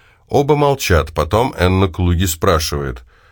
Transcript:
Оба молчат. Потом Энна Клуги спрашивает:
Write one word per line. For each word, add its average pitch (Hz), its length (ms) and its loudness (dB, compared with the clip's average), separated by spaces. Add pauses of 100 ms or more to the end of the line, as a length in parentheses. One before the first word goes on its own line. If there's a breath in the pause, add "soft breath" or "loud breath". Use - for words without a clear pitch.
(280 soft breath)
Оба 143 280 2
молчат. 135 580 0
Потом 104 440 0
Энна 92 300 2
Клуги 87 380 0
спрашивает: 76 760 -2 (280 soft breath)